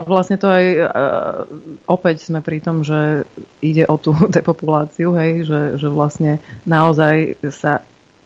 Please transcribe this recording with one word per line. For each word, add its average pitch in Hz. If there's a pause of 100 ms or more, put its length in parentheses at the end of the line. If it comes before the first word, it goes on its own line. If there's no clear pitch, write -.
vlastne 185
to 196
aj, 185
e, 170 (1040)
opäť 170
sme 160
pri 156
tom, 160
že 151 (400)
ide 160
o 156
tú 156 (140)
<laughs> 202
depopuláciu, 160
hej, 165
že, 151 (180)
že 143
vlastne 151 (240)
naozaj 156 (160)
sa - (400)